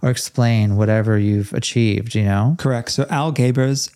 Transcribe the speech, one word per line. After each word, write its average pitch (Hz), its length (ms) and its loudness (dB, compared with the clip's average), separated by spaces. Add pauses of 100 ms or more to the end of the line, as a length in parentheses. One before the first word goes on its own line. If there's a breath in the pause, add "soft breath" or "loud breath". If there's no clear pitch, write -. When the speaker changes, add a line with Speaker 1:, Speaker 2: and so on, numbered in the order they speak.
Speaker 1:
or 131 80 0
explain 117 680 0
whatever 107 420 2
you've 104 360 0
achieved, 110 640 -2
you 110 80 2
know? 104 340 2
Speaker 2:
Correct. 123 340 -2
So 139 180 -2
Al 151 220 -2
Gabers 131 640 0